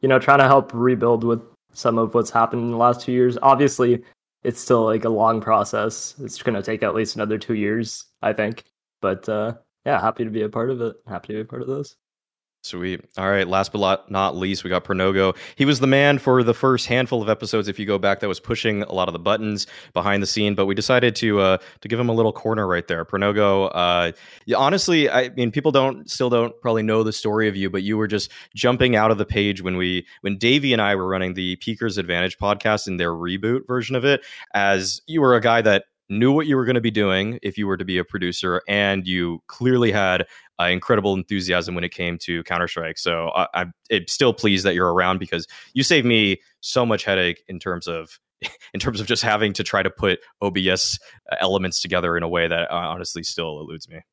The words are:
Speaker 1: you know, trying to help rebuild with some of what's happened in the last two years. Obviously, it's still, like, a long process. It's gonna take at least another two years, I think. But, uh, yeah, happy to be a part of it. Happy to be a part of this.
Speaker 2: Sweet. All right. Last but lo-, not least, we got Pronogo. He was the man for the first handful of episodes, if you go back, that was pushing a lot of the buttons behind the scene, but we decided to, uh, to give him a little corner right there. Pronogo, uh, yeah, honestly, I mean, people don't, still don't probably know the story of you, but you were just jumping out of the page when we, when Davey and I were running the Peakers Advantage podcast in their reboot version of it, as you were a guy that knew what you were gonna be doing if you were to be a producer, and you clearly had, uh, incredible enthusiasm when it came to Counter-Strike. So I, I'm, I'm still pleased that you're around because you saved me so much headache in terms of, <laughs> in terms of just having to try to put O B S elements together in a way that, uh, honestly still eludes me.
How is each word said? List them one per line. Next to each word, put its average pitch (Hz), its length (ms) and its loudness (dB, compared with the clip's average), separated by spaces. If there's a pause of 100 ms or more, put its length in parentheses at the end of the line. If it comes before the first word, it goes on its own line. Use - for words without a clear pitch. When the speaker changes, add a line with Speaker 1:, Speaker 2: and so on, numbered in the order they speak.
Speaker 1:
you 135 80 2
know, 131 100 6
trying 139 200 6
to 135 80 8
help 135 240 6
rebuild 117 520 2
with 117 180 0 (320)
some 117 240 0
of 113 160 0
what's 117 160 2
happened 117 320 0
in 120 100 -4
the 117 60 -4
last 120 240 2
two - 100 -6
years. 123 300 2
Obviously, 131 640 4 (400)
it's 120 180 -4
still, 117 240 4
like, 110 180 0
a 117 60 0
long 113 320 2
process. 110 800 -2
It's 127 240 -14
gonna 110 180 -2
take 110 220 -4
at 101 100 0
least 107 220 -4
another 107 240 -4
two 113 160 -4
years, 107 500 -4 (160)
I 110 120 0
think. 107 320 -4 (360)
But, 95 260 -2
uh, 110 260 -2 (320)
yeah, 117 160 0
happy 110 220 -2
to 113 80 -6
be 107 100 -4
a 107 80 -2
part 117 220 -4
of 127 100 -6
it. 113 140 -6 (120)
Happy 92 200 -12
to 107 60 -10
be 107 80 -6
a 110 40 -8
part 123 160 -12
of 127 60 -10
this. 139 280 -8 (680)
Speaker 2:
Sweet. 90 380 -8 (140)
All 95 140 -2
right. 98 180 2
Last 95 240 0
but 107 60 -6
lo-, 95 320 2
not 95 260 0
least, 92 280 -4
we 90 80 -6
got 90 120 0
Pronogo. 95 540 0 (180)
He 139 100 2
was 139 160 2
the 135 40 2
man 139 320 4
for 127 240 4
the 117 140 2
first 131 320 0
handful 123 340 0
of 104 80 -4
episodes, 107 380 -2
if 98 100 -6
you 107 80 -8
go 98 140 0
back, 98 220 0
that 107 60 -4
was 92 120 -4
pushing 110 420 -2
a - 100 -8
lot 90 160 0
of 87 60 -6
the 85 60 -8
buttons 104 480 -2 (260)
behind 101 300 0
the - 20 -4
scene, 104 300 -2
but 95 100 2
we 98 80 0
decided 123 440 4
to, 104 240 2
uh, 95 160 4 (240)
to - 60 -16
give 113 120 -2
him 120 100 2
a 113 40 2
little 113 200 2
corner 110 320 -2
right 87 220 -2
there. 82 180 -4
Pronogo, 101 680 2
uh, 87 380 2 (340)
yeah, 110 100 0
honestly, 156 500 2
I 123 220 2
mean, 120 220 -2
people 147 200 0
don't, 131 380 0
still 123 220 0
don't 117 280 0
probably 113 220 0
know 110 220 2
the 107 100 -2
story 107 340 0
of 98 80 -2
you, 98 140 -2
but 95 140 -4
you 104 140 -2
were 107 100 -2
just 101 240 -4 (240)
jumping 123 400 2
out 110 160 4
of 104 80 2
the 104 60 0
page 101 360 -2
when 90 160 -4
we, 90 300 -2 (140)
when 101 180 -4
Davey 131 340 2
and 113 80 0
I 101 140 2
were 92 120 -4
running 92 280 -4
the 92 220 -6
Peakers 107 420 -6
Advantage 87 400 -4
podcast 104 480 0
in 92 100 -6
their 85 140 0
reboot 95 560 -4
version 123 280 -6
of 123 100 -2
it, 139 200 2 (300)
as 98 500 0
you 160 160 -2
were 127 140 6
a 110 60 2
guy 117 200 4
that 104 220 4 (240)
knew 113 240 2
what 151 140 2
you 147 100 2
were 127 100 2
gonna 123 160 2
be 117 100 0
doing 104 500 0
if 98 160 -8
you 104 80 -4
were 95 120 -2
to 92 80 -8
be 90 120 -2
a 90 60 -2
producer, 90 640 -4
and 98 400 0
you 87 400 -4
clearly 120 440 0
had, 95 340 2 (320)
uh, 87 80 0
incredible 95 500 0
enthusiasm 90 600 -4
when 87 80 -4
it 90 80 -6
came 87 260 -6
to 85 260 -6
Counter-Strike. 85 540 -6
So 82 380 -4
I, 92 200 0
I'm, 87 180 -6 (180)
I'm 95 160 -2
still 127 240 2
pleased 98 340 0
that 95 80 2
you're 90 200 2
around 92 240 2
because 87 300 -6 (260)
you 131 100 0
saved 143 240 2
me 107 320 2 (220)
so 123 240 0
much 110 180 0
headache 92 460 0
in 90 100 -10
terms 87 280 -8
of, 82 320 -10 (220)
<laughs> - 320 -18
in 98 60 -8
terms 110 220 -4
of 104 60 -8
just 117 140 0
having 107 320 0
to 104 100 -4
try 98 200 0
to 95 60 -2
put 95 300 -2 (220)
O 101 100 0
B 92 180 0
S - 280 0 (440)
elements 92 400 0
together 87 340 -2
in 85 80 -2
a 82 60 -4
way 85 180 -2
that, 85 240 -4
uh, 82 40 -6
honestly 87 460 -8
still 80 380 -8
eludes 80 300 -16
me. 80 100 -20 (140)